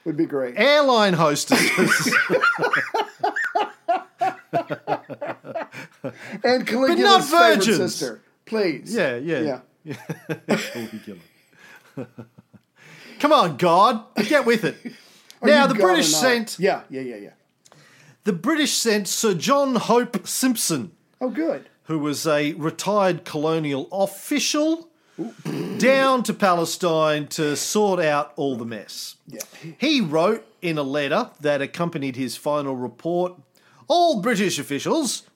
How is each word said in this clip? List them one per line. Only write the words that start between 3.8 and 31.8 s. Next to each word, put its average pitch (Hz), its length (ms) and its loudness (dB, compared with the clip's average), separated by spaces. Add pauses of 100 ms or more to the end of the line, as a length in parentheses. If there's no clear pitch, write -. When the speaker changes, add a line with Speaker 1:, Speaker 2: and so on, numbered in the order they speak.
Speaker 1:
And 254 220 2
Caligula's 262 300 2
Speaker 2:
But 349 60 2
not 381 220 6
Speaker 1:
favorite 330 320 6 (100)
Speaker 2:
virgins. 156 300 0
Speaker 1:
sister. 120 260 -8 (240)
Please. 185 500 -4
Speaker 2:
Yeah, 143 220 0
yeah. 139 420 -4 (240)
Speaker 1:
Yeah. 147 120 -10 (520)
Speaker 2:
<laughs> - 0 -
Caligula. 110 720 -6 (800)
<laughs> 123 100 -12 (1120)
Come 294 140 -4
on, 180 240 2
God. 196 460 4 (120)
Get 247 300 0
with 233 180 0
it. 143 180 -2
Speaker 1:
<laughs> - 600 -20
Are 240 60 0
Speaker 2:
Now, 285 160 8
Speaker 1:
you 269 60 4
Speaker 2:
the 262 60 2
Speaker 1:
God 202 80 0
or 370 40 6
Speaker 2:
British 320 240 4
Speaker 1:
not? 156 100 0
Speaker 2:
sent 233 380 0
Speaker 1:
Yeah, 170 300 0
yeah, 131 120 -8
yeah, 123 160 -8
yeah. 101 120 -16 (920)
Speaker 2:
the 208 100 0
British 269 400 0
sent 208 340 0
Sir - 280 0
John 262 400 2
Hope 233 520 2
Simpson, 175 640 -2 (300)
Speaker 1:
Oh, 254 80 -2
good. 311 400 -4 (140)
Speaker 2:
who 160 160 -4
was 147 260 -4
a 151 280 2
retired 175 720 0
colonial 151 680 -2
official, 294 960 -2 (920)
down 262 440 2
to 202 100 -4
Palestine 160 960 0
to 147 280 -2
sort 196 440 0
out 147 360 0
all 139 200 -2
the 117 100 -8
mess. - 500 -12 (120)
Speaker 1:
Yeah. 117 120 -18 (380)
Speaker 2:
He 285 240 0
wrote 175 440 0 (160)
in 165 160 -2
a 147 60 -2
letter 147 480 -2 (100)
that 147 200 0
accompanied 139 540 -4